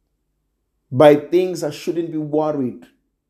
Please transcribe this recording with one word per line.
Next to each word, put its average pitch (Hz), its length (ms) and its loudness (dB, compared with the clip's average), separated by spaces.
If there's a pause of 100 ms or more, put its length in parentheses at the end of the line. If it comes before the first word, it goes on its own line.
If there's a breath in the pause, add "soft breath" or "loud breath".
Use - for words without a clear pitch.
(920)
by 147 240 6
things 175 460 -2
I 151 80 -4
shouldn't 165 420 -6
be 156 60 -6
worried 147 720 -4 (420)